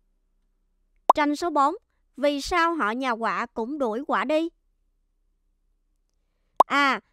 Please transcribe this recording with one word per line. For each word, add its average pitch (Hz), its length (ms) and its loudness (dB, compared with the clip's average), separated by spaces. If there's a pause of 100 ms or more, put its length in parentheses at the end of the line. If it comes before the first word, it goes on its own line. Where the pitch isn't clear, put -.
(1160)
Tranh 294 200 0
số 339 140 -4
bốn, 294 260 2 (420)
vì 285 240 -2
sao 339 340 0
họ 214 160 -2
nhà 254 240 -4
quạ 214 300 -4
cũng 240 320 -8
đuổi 247 300 -4
quạ 214 160 0
đi? 311 260 0 (2000)
À, 269 420 4 (140)